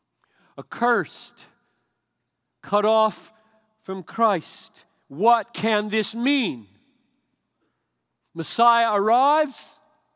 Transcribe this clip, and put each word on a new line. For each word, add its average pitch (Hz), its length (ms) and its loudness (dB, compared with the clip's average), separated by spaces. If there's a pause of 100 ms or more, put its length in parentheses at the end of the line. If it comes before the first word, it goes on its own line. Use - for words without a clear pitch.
(580)
accursed, - 920 -4 (1120)
cut 208 220 0
off 220 480 0 (480)
from 190 240 -12
Christ. - 800 -4 (240)
What 214 460 0
can 214 340 -2
this 208 260 -2
mean? 226 540 -2 (1700)
Messiah 233 560 2
arrives, 262 840 0 (360)